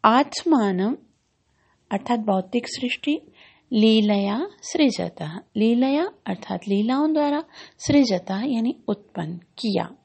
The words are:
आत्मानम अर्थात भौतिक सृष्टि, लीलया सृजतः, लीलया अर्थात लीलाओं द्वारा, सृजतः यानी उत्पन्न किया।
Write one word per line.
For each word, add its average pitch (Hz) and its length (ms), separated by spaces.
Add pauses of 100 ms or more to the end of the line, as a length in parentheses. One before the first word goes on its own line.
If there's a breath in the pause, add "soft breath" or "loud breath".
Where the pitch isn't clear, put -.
आत्मानम 233 920 (920)
अर्थात - 300
भौतिक 208 460
सृष्टि, - 540 (520 soft breath)
लीलया 214 760 (160)
सृजतः, 175 760 (180)
लीलया 262 540 (160)
अर्थात 185 420
लीलाओं 247 440
द्वारा, 294 320 (340 loud breath)
सृजतः 202 680
यानी 240 320 (120)
उत्पन्न 175 480
किया। - 680